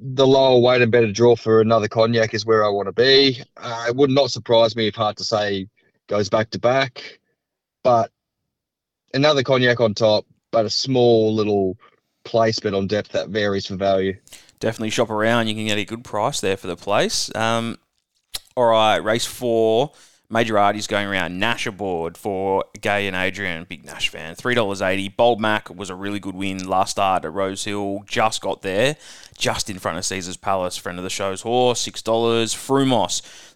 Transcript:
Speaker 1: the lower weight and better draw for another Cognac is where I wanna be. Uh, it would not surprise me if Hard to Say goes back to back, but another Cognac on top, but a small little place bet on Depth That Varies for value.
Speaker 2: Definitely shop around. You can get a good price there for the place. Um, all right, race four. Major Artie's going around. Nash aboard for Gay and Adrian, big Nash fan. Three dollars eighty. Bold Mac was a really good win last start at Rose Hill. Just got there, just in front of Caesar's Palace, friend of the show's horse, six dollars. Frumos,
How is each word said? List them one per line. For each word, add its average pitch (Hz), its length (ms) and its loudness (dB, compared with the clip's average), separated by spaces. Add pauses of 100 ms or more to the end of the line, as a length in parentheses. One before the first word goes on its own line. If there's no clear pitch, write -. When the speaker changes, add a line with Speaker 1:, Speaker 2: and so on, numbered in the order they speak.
Speaker 1:
the 135 240 0
lower 131 340 6
weight 123 220 6
and 117 100 2
better 117 200 4
draw 117 240 6
for 110 260 4
another 110 260 4
Cognac 113 460 2
is 107 120 -4
where 110 200 4
I 104 40 2
wanna 101 220 -2
be. 135 500 4 (140)
Uh, 117 320 -8
it 120 80 -2
would 139 140 4
not 131 220 2
surprise 113 440 2
me 113 120 0
if 101 80 -6
Hard 104 220 -2
to - 60 -12
Say 101 440 -2 (400)
goes 101 220 -2
back 110 220 0
to 98 80 -6
back, 127 600 -2 (640)
but 120 280 2 (1000)
another 139 300 4
Cognac 127 360 2
on 110 140 2
top, 107 320 2 (260)
but 113 140 2
a 104 40 -4
small 120 640 4
little 101 440 0 (460)
place 113 360 0
bet 104 140 -4
on 98 140 -2
Depth 101 240 -4
That - 180 -6
Varies 101 380 -2
for 98 80 -10
value. 95 420 0 (420)
Speaker 2:
Definitely 110 300 -4
shop 110 200 0
around. 113 380 0
You 107 80 -4
can 110 120 -6
get 104 100 0
a 101 80 -2
good 113 180 -10
price 113 380 -4
there 95 160 -2
for - 100 -14
the 90 100 -6
place. - 580 -2
Um, 113 420 -2 (800)
all 123 100 2
right, 110 320 4
race 107 280 -2
four. 113 640 0 (380)
Major 113 280 0
Artie's 101 300 2
going 101 180 -2
around. 90 320 -4
Nash 113 300 -2
aboard 87 500 -6
for 95 480 -2 (160)
Gay 101 240 -2
and 95 100 -6
Adrian, 92 500 -6
big 85 200 -18
Nash - 240 -6
fan. 80 240 -14
Three 123 220 -4
dollars 98 260 -2
eighty. 98 260 -2
Bold 117 320 2
Mac 107 300 -2
was 92 220 -12
a 92 40 -12
really 101 240 -8
good 92 140 -10
win 95 340 -6
last 95 240 0
start 95 320 0
at 78 80 -8
Rose 95 340 -6
Hill. 101 420 -6
Just 110 340 -2
got - 220 -6
there, 110 340 0 (400)
just 110 320 -4
in 95 80 -10
front 87 220 -6
of 95 60 -6
Caesar's 92 320 -8
Palace, 95 380 -2
friend 87 220 -10
of 90 60 -10
the 92 80 -8
show's 98 320 -6
horse, 120 380 2
six - 200 -8
dollars. 113 540 0
Frumos, 135 640 0 (340)